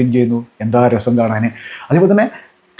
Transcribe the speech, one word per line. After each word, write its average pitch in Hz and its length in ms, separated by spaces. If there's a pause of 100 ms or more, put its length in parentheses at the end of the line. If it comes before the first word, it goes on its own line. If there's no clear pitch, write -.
വിൻ 127 160
ചെയ്യുന്നു. 120 240 (240)
എന്താ 117 180 (140)
രസം 117 260
കാണാൻ. 110 240 (420)
അതേപോലെ 180 260
തന്നെ 214 140 (520)